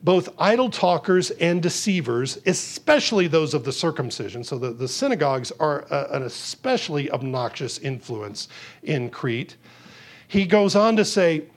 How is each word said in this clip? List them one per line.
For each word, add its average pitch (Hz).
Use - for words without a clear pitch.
both 180
idle 233
talkers 180
and 175
deceivers, 151
especially 208
those 156
of 139
the 127
circumcision." 120
So 131
the, 120
the 127
synagogues 147
are, 147
uh, 139
an 135
especially 147
obnoxious 127
influence 113
in 127
Crete. 117
He 196
goes 202
on 220
to 214
say 165